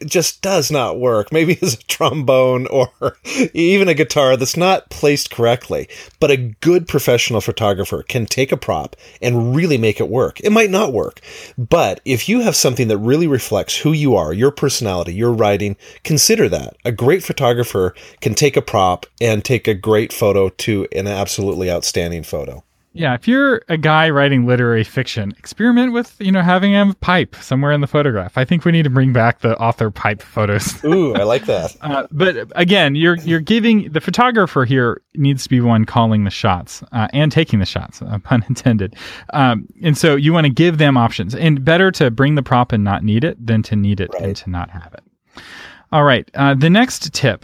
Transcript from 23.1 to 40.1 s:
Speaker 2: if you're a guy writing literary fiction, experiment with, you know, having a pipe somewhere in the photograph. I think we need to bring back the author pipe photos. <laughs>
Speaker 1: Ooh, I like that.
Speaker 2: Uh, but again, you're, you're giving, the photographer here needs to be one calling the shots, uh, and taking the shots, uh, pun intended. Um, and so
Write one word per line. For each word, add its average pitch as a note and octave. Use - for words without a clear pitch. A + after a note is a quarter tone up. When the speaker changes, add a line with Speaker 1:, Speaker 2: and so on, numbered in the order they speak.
Speaker 2:
if -
you're C4+
a E3
guy D#3
writing C#3
literary A#2+
fiction, G#2+
experiment A#3+
with, A#3
you G3
know, F#3+
having F#3
a G3+
pipe -
somewhere C#3
in D3
the C#3+
photograph. A#2+
I C3
think E3
we E3+
need E3
to D3
bring C3
back A#2
the A#2
author A2+
pipe G#2+
photos. G#2
<laughs> -
Speaker 1:
Ooh, D#3
I G2
like B2
that. F#2+
Speaker 2:
Uh, C#3+
but D3
again, F3
you're, E3+
you're E3
giving, G#3+
the D#3+
photographer G3+
here A#2+
needs C#3
to -
be B2
one A2+
calling A2
the G2
shots, -
uh, A2
and D3
taking D#3+
the F#2+
shots, -
uh, -
pun B2
intended. G#2+
Um, B2
and D3+
so D3